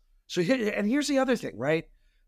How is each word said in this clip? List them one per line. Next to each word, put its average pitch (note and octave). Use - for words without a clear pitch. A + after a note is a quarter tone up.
So -
here, G#3
and G#3
here's C#4+
the C#4
other C4
thing, -
right? D#3